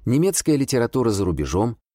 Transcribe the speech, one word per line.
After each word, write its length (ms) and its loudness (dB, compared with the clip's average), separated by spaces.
Немецкая 500 0
литература 540 0
за 160 0
рубежом, 540 -2